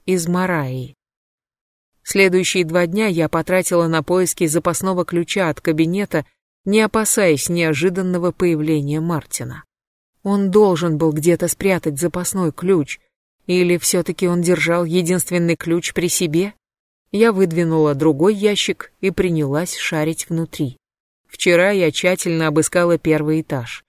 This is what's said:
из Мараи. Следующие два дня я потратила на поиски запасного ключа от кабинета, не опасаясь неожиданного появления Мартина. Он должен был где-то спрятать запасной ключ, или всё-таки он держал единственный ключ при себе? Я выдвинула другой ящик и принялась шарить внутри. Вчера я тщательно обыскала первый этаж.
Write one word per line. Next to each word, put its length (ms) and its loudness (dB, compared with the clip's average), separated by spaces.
из 200 0
Мараи. 680 -2
Следующие 640 2
два 220 0
дня 220 0
я 200 0
потратила 600 0
на 140 0
поиски 440 0
запасного 580 -2
ключа 460 -2
от 100 -6
кабинета, 640 0
не 160 2
опасаясь 680 0
неожиданного 800 0
появления 680 0
Мартина. 640 -6
Он 280 0
должен 460 4
был 160 2
где-то 360 2
спрятать 520 -2
запасной 520 -2
ключ, 480 -2
или 300 2
всё-таки 500 -2
он 140 0
держал 440 0
единственный 720 0
ключ 360 -4
при 160 -2
себе? 460 -2
Я 200 2
выдвинула 640 2
другой 400 2
ящик 640 -2
и 100 -2
принялась 640 -2
шарить 520 -4
внутри. 500 -6
Вчера 420 2
я 220 2
тщательно 560 0
обыскала 500 2
первый 440 0
этаж. 460 -8